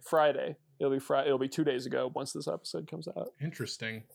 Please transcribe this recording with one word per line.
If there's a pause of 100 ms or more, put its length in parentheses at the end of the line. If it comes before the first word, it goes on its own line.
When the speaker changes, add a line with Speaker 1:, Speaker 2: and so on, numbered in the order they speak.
Speaker 1:
Friday. (220)
It'll
be
Fri-,
it'll
be
two
days
ago
once
this
episode
comes
out.
Speaker 2:
Interesting. (120)